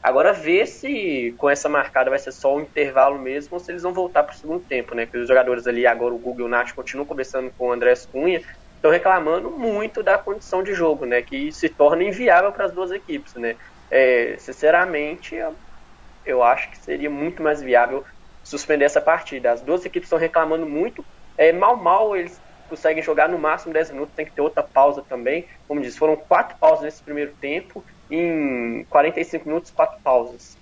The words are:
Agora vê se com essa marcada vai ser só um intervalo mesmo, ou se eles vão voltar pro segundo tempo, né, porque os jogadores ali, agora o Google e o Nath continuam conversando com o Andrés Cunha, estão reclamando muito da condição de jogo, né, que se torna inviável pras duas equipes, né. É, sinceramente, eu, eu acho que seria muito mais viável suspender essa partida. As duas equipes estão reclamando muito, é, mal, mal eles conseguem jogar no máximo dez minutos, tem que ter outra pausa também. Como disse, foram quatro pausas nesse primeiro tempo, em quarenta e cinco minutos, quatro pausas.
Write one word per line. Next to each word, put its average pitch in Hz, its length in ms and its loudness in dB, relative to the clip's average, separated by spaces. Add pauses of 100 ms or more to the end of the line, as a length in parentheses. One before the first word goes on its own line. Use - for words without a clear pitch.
Agora 131 320 4
vê 170 320 0
se 170 720 -6
com 143 120 0
essa 143 200 0
marcada 135 400 0
vai 135 100 0
ser 135 140 -12
só 139 240 0
um 151 40 -4
intervalo 139 560 0
mesmo, 135 360 -8
ou 175 60 -8
se 175 120 -14
eles 175 120 -10
vão 180 100 -2
voltar 180 300 0
pro - 120 -6
segundo 165 260 -8
tempo, 123 320 -6
né, 117 120 -4
porque 120 120 -10
os 120 120 -4
jogadores 123 360 2
ali, 120 220 0
agora 117 260 0
o 120 40 -8
Google 123 240 -10
e - 20 -4
o 120 60 -6
Nath 120 240 -2
continuam 135 320 -10
conversando 131 520 -8
com 127 100 -4
o 123 40 0
Andrés 120 380 2
Cunha, 160 320 -2 (340)
estão 151 160 2
reclamando 175 580 2
muito 220 540 -4
da 196 140 2
condição 196 440 -6
de 196 120 -4
jogo, 160 320 0
né, 123 160 0
que 139 320 -8
se 160 160 -2
torna 160 340 2
inviável 196 480 2
pras 196 220 -4
duas 180 180 -6
equipes, 180 440 -10
né. 117 200 -4 (340)
É, 123 500 4
sinceramente, 156 960 -2
eu, 330 200 -8 (680)
eu 127 180 2
acho 120 260 2
que - 100 -20
seria 147 300 -6
muito 147 320 -6
mais 151 200 0
viável 127 420 2 (400)
suspender 147 400 0
essa 143 160 4
partida. 139 540 0
As 117 80 -4
duas 175 240 -2
equipes 180 220 -6
estão 165 120 0
reclamando 160 460 0
muito, 160 400 -6 (320)
é, 160 160 6
mal, 208 240 4
mal 202 360 2
eles 175 280 -6 (280)
conseguem 160 320 -2
jogar 156 280 2
no 175 100 -4
máximo 156 320 -2
dez 160 180 0
minutos, 143 240 -10
tem 156 120 -8
que - 80 -20
ter - 80 -4
outra 151 220 0
pausa 143 440 4
também. 131 380 -4 (200)
Como 147 140 -4
disse, 123 180 -8
foram 156 200 2
quatro - 400 0
pausas 156 260 4
nesse 151 180 -10
primeiro 147 380 -6
tempo, 151 420 -8 (300)
em 139 800 -2
quarenta 151 300 2
e 165 40 -4
cinco 160 240 -8
minutos, 165 240 -4
quatro - 320 0
pausas. 120 580 -2